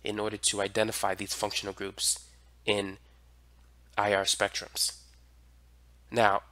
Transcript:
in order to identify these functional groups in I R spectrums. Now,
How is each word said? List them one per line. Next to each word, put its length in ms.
in 160
order 200
to 220
identify 540
these 200
functional 380
groups 460
in 320
I 160
R 120
spectrums. 720
Now, 380